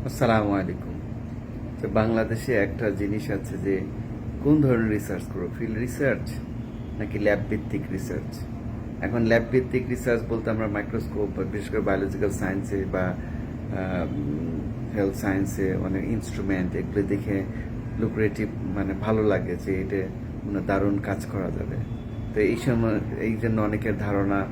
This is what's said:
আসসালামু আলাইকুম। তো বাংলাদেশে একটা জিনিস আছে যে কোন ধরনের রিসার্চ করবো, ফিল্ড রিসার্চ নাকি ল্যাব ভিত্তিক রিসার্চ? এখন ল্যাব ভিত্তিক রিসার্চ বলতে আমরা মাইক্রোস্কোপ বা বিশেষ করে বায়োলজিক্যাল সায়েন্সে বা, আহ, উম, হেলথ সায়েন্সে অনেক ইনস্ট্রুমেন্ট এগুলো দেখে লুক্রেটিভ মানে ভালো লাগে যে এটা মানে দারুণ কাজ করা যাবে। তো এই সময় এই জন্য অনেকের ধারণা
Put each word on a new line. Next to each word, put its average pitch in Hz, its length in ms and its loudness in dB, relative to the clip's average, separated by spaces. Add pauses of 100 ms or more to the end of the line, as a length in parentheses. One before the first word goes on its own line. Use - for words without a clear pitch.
আসসালামু 110 480 4
আলাইকুম। 92 420 -2 (880)
তো 110 60 -4
বাংলাদেশে 113 640 2
একটা 104 360 2
জিনিস 101 400 -2
আছে 95 280 -2
যে 95 220 0 (640)
কোন 151 160 8
ধরনের 117 300 6
রিসার্চ 101 340 0 (100)
করবো, 90 140 -2 (100)
ফিল্ড 110 200 -2
রিসার্চ 123 520 0 (680)
নাকি 107 200 -2
ল্যাব 104 200 4 (120)
ভিত্তিক - 300 -2 (120)
রিসার্চ? - 460 -4 (640)
এখন 113 220 0
ল্যাব 113 280 6
ভিত্তিক 127 380 2
রিসার্চ 120 400 2
বলতে 113 220 0
আমরা 110 180 0
মাইক্রোস্কোপ 104 680 -2
বা 95 60 0
বিশেষ 98 260 -4
করে 110 100 2
বায়োলজিক্যাল 95 500 2
সায়েন্সে 95 640 -2
বা, 95 80 0
আহ, 90 140 2 (920)
উম, 76 920 -4
হেলথ 98 200 2
সায়েন্সে 95 600 0
অনেক 92 280 0
ইনস্ট্রুমেন্ট 95 720 0
এগুলো 90 260 0
দেখে 98 400 0 (560)
লুক্রেটিভ 110 500 2 (260)
মানে 95 260 0
ভালো 110 220 2
লাগে 92 340 4
যে 95 240 0
এটা 95 280 0 (360)
মানে 101 220 -2
দারুণ 101 320 4
কাজ - 280 -2
করা 92 240 -2
যাবে। 85 260 -4 (580)
তো 107 60 2
এই 104 160 4
সময় 113 440 4 (200)
এই 110 220 0
জন্য 113 180 2
অনেকের 107 380 2
ধারণা 98 540 2